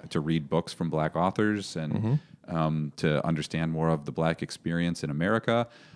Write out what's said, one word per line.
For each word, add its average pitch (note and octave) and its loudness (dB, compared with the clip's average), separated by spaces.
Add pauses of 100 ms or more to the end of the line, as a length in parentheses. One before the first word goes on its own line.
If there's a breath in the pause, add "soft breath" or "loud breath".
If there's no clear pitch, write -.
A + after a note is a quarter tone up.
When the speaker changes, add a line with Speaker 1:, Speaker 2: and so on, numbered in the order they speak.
Speaker 1:
to E2+ 0
read D#2 0
books E2 0
from E2+ -2
black D#2 0
authors G2+ 0
and, D#2 -4
Speaker 2:
Mm-hmm. G#2+ -2
Speaker 1:
um, D#2 0
to D2+ 2
understand E2 -2
more D#2+ 2
of D2+ 0
the - -6
black D#2+ 0
experience E2+ -2
in D2 -2
America. A2 0 (280 soft breath)